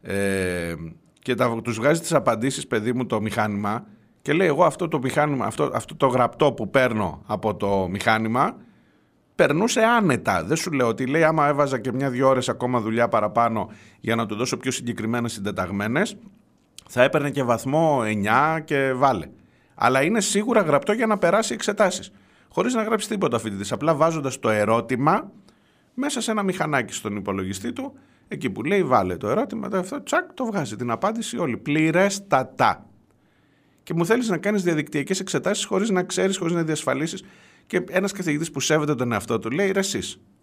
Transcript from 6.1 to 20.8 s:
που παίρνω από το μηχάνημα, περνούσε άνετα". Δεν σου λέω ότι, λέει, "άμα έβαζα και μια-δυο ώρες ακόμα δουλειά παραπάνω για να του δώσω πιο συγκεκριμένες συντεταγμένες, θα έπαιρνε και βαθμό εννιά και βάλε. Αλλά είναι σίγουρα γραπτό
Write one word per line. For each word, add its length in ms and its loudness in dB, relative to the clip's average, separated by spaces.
που 180 -8
παίρνω 560 0
από 300 -2
το 340 0
μηχάνημα, 680 0
περνούσε 460 2
άνετα". 600 4
Δεν 140 -2
σου 140 -6
λέω 160 2
ότι, 180 0
λέει, 180 2
"άμα 240 4
έβαζα 320 2
και 120 -4
μια-δυο 360 0
ώρες 220 4
ακόμα 300 0
δουλειά 280 0
παραπάνω 640 0
για 160 0
να 100 0
του 100 -6
δώσω 220 -2
πιο 140 -4
συγκεκριμένες 600 -4
συντεταγμένες, 840 -4
θα 140 4
έπαιρνε 280 2
και 120 -2
βαθμό 600 2
εννιά 600 2
και 300 0
βάλε. 300 2
Αλλά 280 4
είναι 180 2
σίγουρα 400 2
γραπτό 320 2